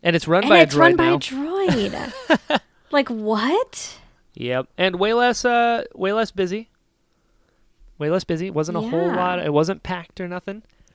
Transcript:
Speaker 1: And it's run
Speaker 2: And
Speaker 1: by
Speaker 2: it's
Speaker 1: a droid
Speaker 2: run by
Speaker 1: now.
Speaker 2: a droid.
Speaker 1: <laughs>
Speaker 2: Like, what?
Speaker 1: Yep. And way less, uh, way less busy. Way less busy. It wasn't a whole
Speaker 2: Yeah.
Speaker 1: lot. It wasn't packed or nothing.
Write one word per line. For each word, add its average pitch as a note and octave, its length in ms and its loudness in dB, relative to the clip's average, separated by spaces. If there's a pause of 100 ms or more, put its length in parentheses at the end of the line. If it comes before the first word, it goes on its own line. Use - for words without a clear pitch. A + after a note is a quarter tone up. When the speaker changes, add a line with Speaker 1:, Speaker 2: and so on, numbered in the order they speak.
Speaker 1:
And E3+ 140 2
it's D#3 100 -4
run F3 180 4
Speaker 2:
And C4 60 2
Speaker 1:
by F#3 100 8
Speaker 2:
it's C#4 140 4
Speaker 1:
a C#4+ 40 2
droid - 20 6
Speaker 2:
run F4 160 6
by E4 140 2
Speaker 1:
now. E4+ 40 2
Speaker 2:
a - 40 2
droid. D4+ 1500 -2
Speaker 1:
<laughs> - 40 -20 (200)
Speaker 2:
Like, C#4+ 160 2
what? A3+ 920 -4 (360)
Speaker 1:
Yep. B2 340 -4 (100)
And F3+ 220 0
way G#3 140 2
less, A#3+ 300 2
uh, A#3 400 2 (100)
way F#3+ 180 -2
less A3 180 -2
busy. F#3+ 380 -6 (1300)
Way D3+ 120 -2
less F#3 140 0
busy. E3+ 220 -4
It F#3+ 80 -8
wasn't D#3 240 -4
a - 20 -2
whole A#3 260 -2
Speaker 2:
Yeah. E4 100 0
Speaker 1:
lot. F3+ 240 0
It D3+ 120 -2
wasn't D#3+ 300 0
packed F3+ 380 -10
or F3+ 80 -8
nothing. G3 340 -10 (320)